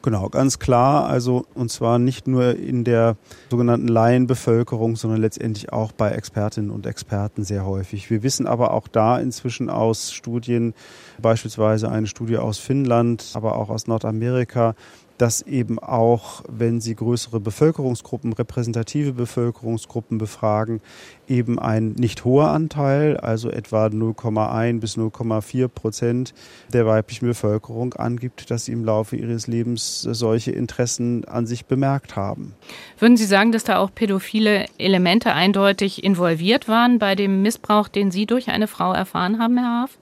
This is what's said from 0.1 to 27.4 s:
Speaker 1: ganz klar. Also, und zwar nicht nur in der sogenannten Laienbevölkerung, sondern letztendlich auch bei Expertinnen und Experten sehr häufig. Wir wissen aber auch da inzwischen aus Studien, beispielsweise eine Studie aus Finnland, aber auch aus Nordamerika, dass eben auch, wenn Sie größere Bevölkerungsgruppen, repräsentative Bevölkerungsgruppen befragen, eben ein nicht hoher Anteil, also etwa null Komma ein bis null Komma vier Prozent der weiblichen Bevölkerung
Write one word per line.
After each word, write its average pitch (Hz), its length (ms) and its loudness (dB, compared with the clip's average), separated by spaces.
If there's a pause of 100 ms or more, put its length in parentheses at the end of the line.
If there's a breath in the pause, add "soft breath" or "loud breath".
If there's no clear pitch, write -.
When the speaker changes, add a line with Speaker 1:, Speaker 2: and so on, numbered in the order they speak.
Speaker 1:
ganz 135 320 0
klar. 131 480 4
Also, 127 460 0
und 123 140 -4
zwar 117 300 0
nicht 127 300 0
nur 123 260 2
in 123 300 -4
der 113 320 4 (340 loud breath)
sogenannten 120 380 2
Laienbevölkerung, 117 1040 2
sondern 110 260 -2
letztendlich 110 520 -4
auch 110 180 -2
bei 104 200 0
Expertinnen 107 600 -4
und 107 160 -8
Experten 104 560 -6
sehr 98 240 -4
häufig. 98 420 -6
Wir 107 140 -2
wissen 131 240 -2
aber 120 240 2
auch 110 160 -2
da 113 320 2
inzwischen 120 500 -6
aus 113 440 -2
Studien, 117 640 -4 (460 loud breath)
beispielsweise 110 680 2
eine 110 160 0
Studie 113 300 -4
aus 113 220 -2
Finnland, 120 760 0
aber 110 220 -2
auch 107 120 -4
aus 113 200 -6
Nordamerika, 113 880 0 (420 loud breath)
dass 117 240 2
eben 117 360 -4
auch, 117 680 0
wenn 117 320 -2
Sie 113 140 -6
größere 113 460 -2
Bevölkerungsgruppen, 123 920 -2
repräsentative 120 800 -4
Bevölkerungsgruppen 117 1040 -4
befragen, 110 640 -2 (480 loud breath)
eben 120 300 0
ein 110 340 0
nicht - 320 -2
hoher 143 240 6
Anteil, 151 680 0
also 113 340 -4
etwa 110 380 0
null 113 260 -2
Komma 107 420 -2
ein 117 240 0
bis 107 160 -6
null 113 140 -2
Komma 110 300 -2
vier 127 280 -2
Prozent 120 680 -4 (380 loud breath)
der 120 140 4
weiblichen 110 400 2
Bevölkerung 113 680 -2